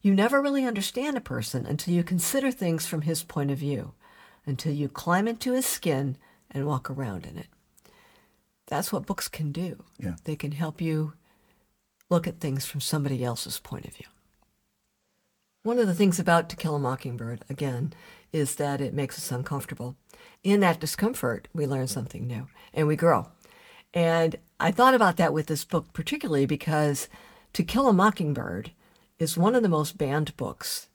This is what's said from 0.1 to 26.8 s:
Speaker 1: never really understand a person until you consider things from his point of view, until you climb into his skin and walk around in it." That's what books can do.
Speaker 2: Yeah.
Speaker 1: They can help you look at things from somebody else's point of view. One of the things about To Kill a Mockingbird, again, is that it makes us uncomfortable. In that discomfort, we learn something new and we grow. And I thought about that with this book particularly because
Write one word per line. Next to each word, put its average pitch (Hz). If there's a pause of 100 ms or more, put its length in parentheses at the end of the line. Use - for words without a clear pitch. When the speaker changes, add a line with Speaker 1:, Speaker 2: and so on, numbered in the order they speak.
Speaker 1:
never 220
really 277
understand 247
a -
person 123
until 175
you 170
consider 254
things 165
from 160
his 160
point 143
of 139
view, 143 (520)
until 147
you 143
climb 185
into 233
his 262
skin 139 (340)
and 143
walk 135
around 110
in -
it." - (1200)
That's -
what 165
books -
can 151
do. 170 (140)
Speaker 2:
Yeah. 87 (100)
Speaker 1:
They 151
can 147
help 156
you 156 (960)
look 170
at 165
things 135
from 139
somebody 139
else's -
point -
of -
view. - (1600)
One 240
of 220
the 180
things 190
about 170
To -
Kill 156
a 143
Mockingbird, 120
again, 135 (380)
is 147
that 143
it 135
makes 139
us -
uncomfortable. 127 (480)
In 202
that 170
discomfort, 160
we 147
learn 131
something 127
new 123 (240)
and 151
we 151
grow. 151 (640)
And 165 (240)
I 170
thought 254
about 202
that 160
with 151
this 151
book -
particularly 170
because 151 (460)